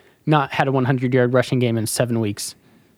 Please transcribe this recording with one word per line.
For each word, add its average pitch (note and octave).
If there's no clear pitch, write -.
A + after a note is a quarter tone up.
not D3+
had D3
a C3+
one C#3
hundred B2+
yard B2
rushing B2+
game A#2
in A2
seven A#2+
weeks, G#2